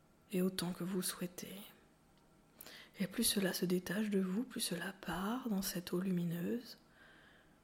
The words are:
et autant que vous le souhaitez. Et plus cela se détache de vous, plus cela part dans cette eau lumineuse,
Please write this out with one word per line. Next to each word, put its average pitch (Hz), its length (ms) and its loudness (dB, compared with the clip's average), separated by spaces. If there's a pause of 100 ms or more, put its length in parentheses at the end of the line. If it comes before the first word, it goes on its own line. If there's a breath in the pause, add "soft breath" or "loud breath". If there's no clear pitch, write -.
(320)
et 185 120 4
autant 185 280 2
que 180 120 -6
vous 185 140 -2
le 185 60 2
souhaitez. - 540 -6 (1400 loud breath)
Et 185 80 2
plus - 160 0
cela 190 300 4
se - 120 0
détache 185 460 2
de 196 80 4
vous, 190 240 2
plus - 180 -6
cela 175 320 -2
part 202 560 -2
dans 196 140 2
cette - 280 -4
eau 180 80 2
lumineuse, 180 760 0 (880 loud breath)